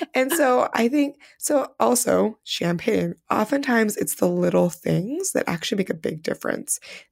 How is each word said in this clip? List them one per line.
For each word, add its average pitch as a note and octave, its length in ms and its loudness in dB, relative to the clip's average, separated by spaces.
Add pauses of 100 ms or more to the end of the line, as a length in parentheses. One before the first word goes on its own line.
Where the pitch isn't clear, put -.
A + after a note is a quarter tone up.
(140)
And C4 180 2
so B3+ 400 2
I A3+ 160 2
think, C#4 300 0 (220)
so - 400 -2
also A3 640 2
champagne, F3 720 -2 (140)
oftentimes A#3 680 0
it's - 180 -4
the F#3 140 0
little F3+ 400 2
things G3+ 640 -2
that - 140 0
actually E3+ 320 -4
make F#3+ 100 -4
a - 60 -4
big D#3+ 260 -8
difference. - 580 -6 (320)